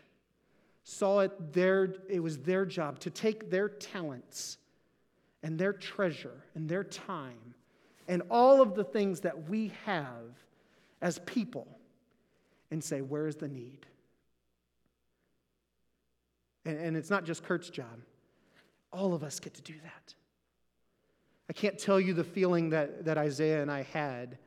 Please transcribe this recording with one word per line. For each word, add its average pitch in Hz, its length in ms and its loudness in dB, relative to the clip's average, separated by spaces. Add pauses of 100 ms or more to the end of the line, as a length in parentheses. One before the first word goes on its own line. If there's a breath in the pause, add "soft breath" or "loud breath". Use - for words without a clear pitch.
(840)
saw 202 380 2
it 190 320 -2
their, 190 420 4 (120)
it 190 120 0
was 160 200 -2
their 185 260 2
job 151 340 -4
to - 100 -6
take 220 400 -2
their 185 180 2
talents - 920 -10 (840)
and 160 140 -4
their 190 160 2
treasure 147 720 -4 (120)
and 160 140 -4
their 190 140 0
time 131 720 -10 (520 soft breath)
and 175 220 0
all 254 320 10
of 208 140 4
the 208 80 0
things 196 380 -2
that 156 280 -4
we 214 220 -2 (140)
have 135 400 -6 (760 soft breath)
as 170 180 0
people - 480 -4 (1040)
and 156 140 -6
say, 139 180 -4
"Where 147 260 -4
is 147 100 -4
the 151 100 -8
need?" 131 380 -14 (2750)
And, 160 120 -4
and 160 200 -2
it's 160 120 -4
not 196 140 2
just 165 200 -6
Kurt's 175 260 -2
job. 117 300 -12 (920 soft breath)
All 185 220 0
of 151 100 -2
us 143 160 -8
get - 160 -14
to - 60 -20
do 160 120 -16 (100)
that. - 300 -20 (1400)
I 170 40 -6
can't 196 240 0
tell 196 220 4
you 190 140 4
the 165 100 2
feeling 175 460 4
that, 156 360 0
that 156 120 2
Isaiah 151 440 2
and 143 100 -2
I 139 120 -4
had 127 640 -6